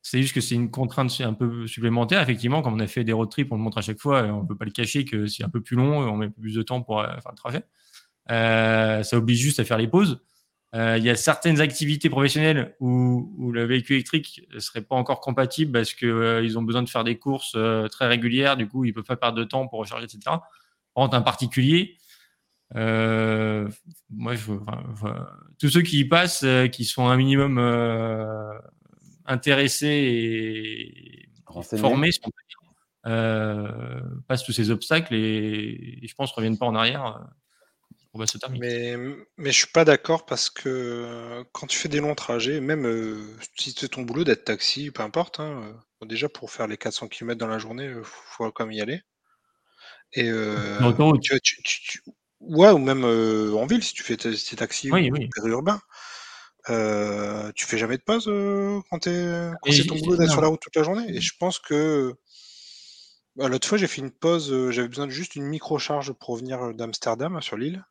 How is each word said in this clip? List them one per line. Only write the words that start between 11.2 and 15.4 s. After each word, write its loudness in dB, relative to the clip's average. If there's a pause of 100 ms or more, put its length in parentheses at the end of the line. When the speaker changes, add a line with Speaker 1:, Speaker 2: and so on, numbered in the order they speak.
Speaker 1:
activités 0
professionnelles 2
où, 2
où -4
le 0
véhicule 2
électrique -2 (120)
serait -8
pas -4
encore 0
compatible 0